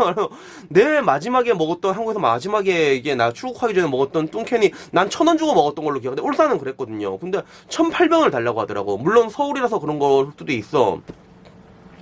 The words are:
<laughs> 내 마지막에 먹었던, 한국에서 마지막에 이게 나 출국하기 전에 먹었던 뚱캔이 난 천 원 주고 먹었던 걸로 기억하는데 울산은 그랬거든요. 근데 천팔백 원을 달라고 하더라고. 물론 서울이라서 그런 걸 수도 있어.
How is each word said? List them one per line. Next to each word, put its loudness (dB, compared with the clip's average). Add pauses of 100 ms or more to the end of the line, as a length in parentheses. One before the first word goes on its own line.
(320)
<laughs> -20
내 4
마지막에 0
먹었던, 0
한국에서 -4
마지막에 2
이게 -2
나 2
출국하기 -4
전에 2
먹었던 -2
뚱캔이 0 (200)
난 2
천 0
원 4
주고 0
먹었던 0
걸로 -2
기억하는데 -6
울산은 2
그랬거든요. -6
근데 -6 (260)
천팔백 0
원을 4
달라고 -2
하더라고. -4
물론 2
서울이라서 -2
그런 -6
걸 2 (100)
수도 -6
있어. 0 (1000)